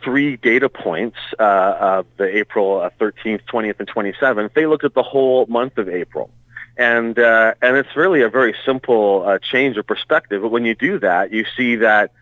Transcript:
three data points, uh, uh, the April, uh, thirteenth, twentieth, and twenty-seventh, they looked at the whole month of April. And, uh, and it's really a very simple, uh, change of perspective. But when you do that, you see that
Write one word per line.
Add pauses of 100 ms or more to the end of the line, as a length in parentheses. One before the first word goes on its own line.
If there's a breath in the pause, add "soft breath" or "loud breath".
three
data
points, (200)
uh,
uh, (140)
the
April,
uh,
thirteenth,
twentieth,
and
twenty-seventh,
they
looked
at
the
whole
month
of
April. (480 loud breath)
And,
uh,
and
it's
really
a
very (100)
simple,
uh,
change
of
perspective.
But
when
you
do
that,
you (100)
see
that